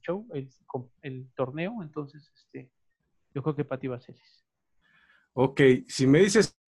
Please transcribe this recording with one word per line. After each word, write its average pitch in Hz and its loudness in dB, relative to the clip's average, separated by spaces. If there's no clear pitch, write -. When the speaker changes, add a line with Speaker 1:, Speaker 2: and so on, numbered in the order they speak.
Speaker 1:
show, 202 -8
el, 135 -10
el 131 -14
torneo, 160 -6
entonces, 151 -14
este, - -20
yo 143 -8
creo 151 -4
que 143 -4
Patti 135 -8
Vaselis. - -16
Speaker 2:
Ok, 135 0
si - -2
me 139 6
dices 202 2